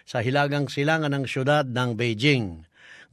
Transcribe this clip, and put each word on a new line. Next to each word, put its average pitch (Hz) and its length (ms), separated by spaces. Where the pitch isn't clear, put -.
sa 117 240
hilagang 143 400
silangan 147 480
ng 139 160
siyudad 143 320
ng 123 320
Beijing. 110 720